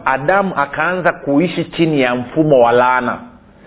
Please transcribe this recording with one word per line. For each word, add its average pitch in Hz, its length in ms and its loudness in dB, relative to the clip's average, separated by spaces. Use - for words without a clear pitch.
Adamu 170 520 0
akaanza 160 560 -2
kuishi 165 520 -2
chini 160 360 0
ya 123 140 2
mfumo 139 460 2
wa 117 120 4
laana. 123 460 2